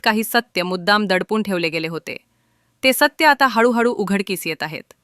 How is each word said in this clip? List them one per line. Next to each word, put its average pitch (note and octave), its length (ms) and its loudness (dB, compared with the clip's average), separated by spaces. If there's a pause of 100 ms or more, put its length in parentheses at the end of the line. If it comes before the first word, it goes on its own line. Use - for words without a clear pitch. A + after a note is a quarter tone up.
काही A3 200 0
सत्य A3+ 380 -2
मुद्दाम F#3 440 0
दडपून F#3+ 360 0
ठेवले F3+ 260 -2
गेले D#3+ 200 -6
होते. D#3+ 280 -10 (680)
ते C4 80 4
सत्य D4 340 2
आता C#4+ 200 4
हळूहळू A#3 480 2
उघडकीस G3 520 -4
येत D#3+ 160 -6
आहेत. D#3 300 -10 (120)